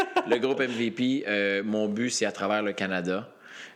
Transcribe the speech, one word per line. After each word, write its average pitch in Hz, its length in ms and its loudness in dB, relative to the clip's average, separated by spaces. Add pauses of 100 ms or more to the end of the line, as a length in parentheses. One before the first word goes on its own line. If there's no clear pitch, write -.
(300)
le 214 80 4
groupe 131 240 2
M 127 80 2
V 117 220 -2
P, 127 360 0
euh, 101 360 2
mon 107 240 2
but, 113 240 -2
c'est - 160 0
à 101 40 0
travers 104 300 0
le 101 120 0
Canada, 95 580 -2 (440)